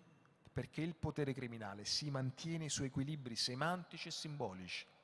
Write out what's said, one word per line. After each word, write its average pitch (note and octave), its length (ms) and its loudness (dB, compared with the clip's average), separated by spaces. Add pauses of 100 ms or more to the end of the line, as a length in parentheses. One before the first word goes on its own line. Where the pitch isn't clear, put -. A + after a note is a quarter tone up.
(520)
perché - 280 -2
il E3 160 0
potere D3 360 2
criminale A2 520 -4
si - 260 2
mantiene D3 580 0
su - 140 2
equilibri C3+ 540 0
semantici E3 720 0
e - 20 -6
simbolici. G#2+ 760 -2 (200)